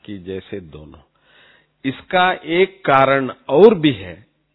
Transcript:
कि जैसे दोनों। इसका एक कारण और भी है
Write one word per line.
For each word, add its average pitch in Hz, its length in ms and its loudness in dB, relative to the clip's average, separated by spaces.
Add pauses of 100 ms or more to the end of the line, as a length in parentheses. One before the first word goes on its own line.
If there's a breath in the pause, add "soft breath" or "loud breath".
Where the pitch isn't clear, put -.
कि 104 140 -16
जैसे 95 420 -14
दोनों। 76 400 -20 (840 soft breath)
इसका 180 480 -4
एक 175 520 -4
कारण 135 480 0 (160)
और 185 260 6
भी 156 180 0
है 90 340 -14 (280)